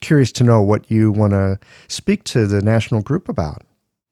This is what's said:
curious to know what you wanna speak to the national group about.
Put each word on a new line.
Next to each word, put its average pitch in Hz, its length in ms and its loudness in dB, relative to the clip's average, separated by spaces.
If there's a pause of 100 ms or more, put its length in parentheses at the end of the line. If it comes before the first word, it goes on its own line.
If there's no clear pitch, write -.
curious 139 320 2
to 123 120 0
know 117 180 4
what 101 280 0
you 110 220 2
wanna 98 460 0 (300)
speak - 360 -4
to 113 220 0
the 101 160 0
national 110 400 0
group 151 260 -6
about. 85 340 -6 (500)